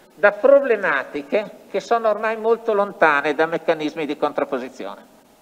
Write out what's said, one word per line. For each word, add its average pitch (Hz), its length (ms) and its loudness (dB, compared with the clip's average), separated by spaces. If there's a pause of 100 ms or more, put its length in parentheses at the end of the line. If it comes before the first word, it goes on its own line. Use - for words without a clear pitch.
(140)
da 196 180 4
problematiche 202 1400 0
che 202 100 -4
sono 226 300 0
ormai 220 280 -2
molto 226 360 0
lontane 156 640 2
da 160 100 2
meccanismi 160 600 -2
di 147 120 -6
contrapposizione. 127 960 -6 (280)